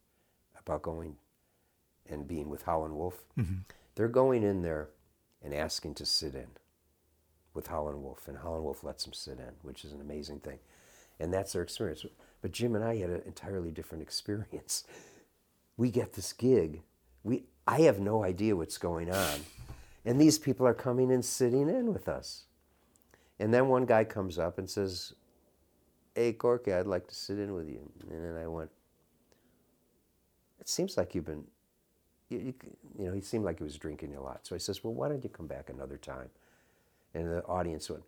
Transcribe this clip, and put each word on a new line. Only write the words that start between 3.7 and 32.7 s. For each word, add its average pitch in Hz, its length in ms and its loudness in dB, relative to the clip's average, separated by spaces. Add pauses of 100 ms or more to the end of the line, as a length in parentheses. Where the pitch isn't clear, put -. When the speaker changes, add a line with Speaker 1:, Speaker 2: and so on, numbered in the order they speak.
Speaker 1:
they're 110 140 2
going 127 340 6
in 101 200 4
there 78 280 -2 (520)
and 71 120 -6
asking 76 400 -4
to 71 120 -8
sit 71 280 -2
in 64 140 -10 (1080)
with 76 140 -8
Howlin' 76 340 -4
Wolf, 67 260 -14
and 69 100 -12
Howlin' 82 260 -4
Wolf 69 200 -6
lets 71 200 -8
them - 80 -14
sit 65 260 -12
in, - 140 -14 (100)
which 65 220 -14
is 73 80 -14
an 71 80 -14
amazing 73 400 -10
thing. 67 180 -12 (640)
And 85 120 -2
that's 92 200 0
their 90 100 0
experience. 85 420 -4 (360)
But 98 120 -6
Jim 117 220 0
and 107 100 0
I 113 120 0
had 90 140 -2
an 90 160 -2
entirely 92 440 -6
different 80 320 -10
experience. - 800 -6 (920)
We 123 140 4
get 110 240 0
this - 180 -8
gig. 85 500 4 (420)
We, 113 200 0 (220)
I 123 160 6
have 131 180 8
no 107 240 2
idea 95 320 4
what's 80 220 -4
going 85 320 -2
on. 85 300 2 (640)
And 123 160 4
these 156 180 10
people 131 280 2
are 117 80 8
coming 127 380 4
and 127 120 4
sitting 131 440 4
in 240 240 0
with - 160 -4
us. - 360 -6 (920)
And 107 160 4
then 131 140 8
one 127 180 6
guy 110 180 8
comes 95 340 -4
up 85 200 0
and 95 100 -4
says, 95 440 -4 (1000)
"Hey, 117 180 4
Corky, 120 400 2
I'd 92 160 2
like 90 200 0
to - 60 -18
sit - 240 -6
in 101 160 -2
with 82 140 -6
you." 71 220 -12 (200)
And 82 140 -8
then 82 180 -8
I 82 60 -6
went, 80 220 -6 (1900)
"It - 80 -14
seems 190 280 -2
like 90 180 0
you've 87 100 -2
been," 76 200 -8 (840)
you, 123 100 -6
you, 127 160 -6 (440)